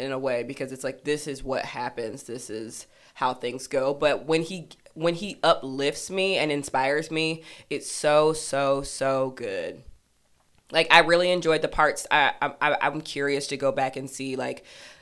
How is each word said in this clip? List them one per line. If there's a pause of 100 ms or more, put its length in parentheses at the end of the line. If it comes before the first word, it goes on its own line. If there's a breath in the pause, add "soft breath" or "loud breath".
in
a
way,
because
it's
like,
this
is
what
happens,
this
is (280 soft breath)
how
things
go.
But
when
he, (260)
when
he
uplifts
me
and
inspires
me, (260 loud breath)
it's
so,
so,
so
good. (880)
Like,
I
really
enjoyed
the
parts.
I,
I,
I,
I'm
curious
to
go
back
and
see,
like, (380 loud breath)